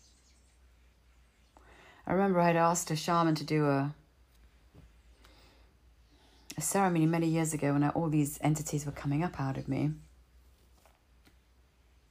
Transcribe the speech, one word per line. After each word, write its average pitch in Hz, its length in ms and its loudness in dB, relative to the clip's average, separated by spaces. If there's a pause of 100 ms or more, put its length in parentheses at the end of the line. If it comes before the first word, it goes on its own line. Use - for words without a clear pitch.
(2000)
I - 80 -2
remember 185 260 2
I 175 60 4
had 170 100 4
asked 170 340 2
a 156 60 -2
shaman 165 400 2
to 156 80 -8
do 151 220 0
a, 139 280 0 (2500)
a 156 40 -6
ceremony 175 440 2
many 165 240 2
years 160 240 0
ago 143 220 0
when 143 100 2
I, 143 60 2
all 165 180 -2
these 147 320 0
entities 151 460 -2
were 143 60 -6
coming 143 300 -2
up 180 160 -4
out 135 200 -4
of 139 100 -8
me. 135 240 0 (2250)